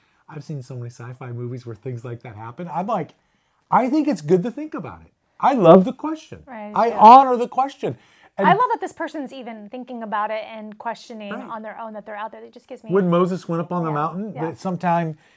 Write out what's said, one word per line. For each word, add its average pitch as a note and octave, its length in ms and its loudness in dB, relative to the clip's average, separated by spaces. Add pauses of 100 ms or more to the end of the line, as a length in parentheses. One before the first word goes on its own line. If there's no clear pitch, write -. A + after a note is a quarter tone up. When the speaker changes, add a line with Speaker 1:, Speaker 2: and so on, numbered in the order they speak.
(280)
Speaker 1:
I've D3+ 160 -14
seen C#3+ 180 -10
so C3 140 -16
many A#2+ 140 -10
sci-fi B2 420 -14
movies A#2+ 320 -10
where A#2 100 -12
things A#2 300 -10
like A#2+ 180 -12
that G#2 140 -16
happen. A#2 320 -12
I'm E3+ 180 -6
like, G#3 280 -4 (560)
I A3+ 180 2
think D4 200 0
it's G#3 120 0
good F3 220 2
to A#3 80 -4
think D#4 240 -10
about G#2+ 280 -12
it. - 100 -20 (260)
I C4 160 2
love F#3 320 10
the B3+ 80 -2
question. D4+ 520 -10
Speaker 2:
Right, G#3+ 280 -14
Speaker 1:
I A3 140 2
Speaker 2:
yeah. A3 100 -2
Speaker 1:
honor B3 400 10
the A#3 100 -2
question. B3+ 480 -4 (420)
And G3+ 100 4
Speaker 2:
I F4+ 60 8
love A#4 180 2
that A4 80 -2
this F#4 120 -8
person's D4 420 -8
even A3 340 -14
thinking B3 340 -12
about G#3+ 280 -4
it G#3+ 160 -6
and G#3+ 320 -16
questioning G#3+ 520 -12
Speaker 1:
Right. A#3+ 120 -10
Speaker 2:
on A3+ 180 -12
their G#3+ 180 -14
own A3+ 140 -12
that G#3 140 -16
they're G#3+ 100 -14
out G#3+ 160 -10
there. A3+ 100 -20
It A#3 120 -20
just - 140 -20
gives B3 140 -16
me G3+ 80 -10
Speaker 1:
When F3+ 200 2
Moses F3+ 360 0
went E3+ 140 -4
up E3+ 100 -10
on F3 140 -4
the D#3+ 60 -4
Speaker 2:
Yeah, D3+ 40 -4
Speaker 1:
mountain, E3+ 380 -6
Speaker 2:
yeah. D#3+ 140 -8
Speaker 1:
that D3+ 120 -10
sometime, E3+ 600 -4 (180)